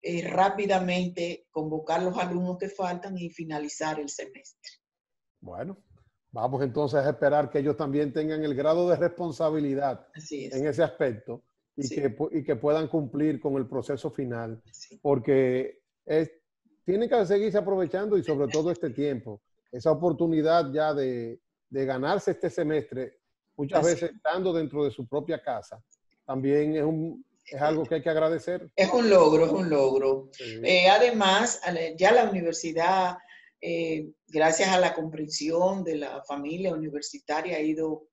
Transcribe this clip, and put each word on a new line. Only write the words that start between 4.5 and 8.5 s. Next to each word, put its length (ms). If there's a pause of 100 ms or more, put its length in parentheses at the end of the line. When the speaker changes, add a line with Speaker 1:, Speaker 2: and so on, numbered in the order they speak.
Speaker 2:
Bueno, 380 (540)
vamos 320
entonces 380
a 80
esperar 400
que 100
ellos 180
también 360
tengan 300
el 120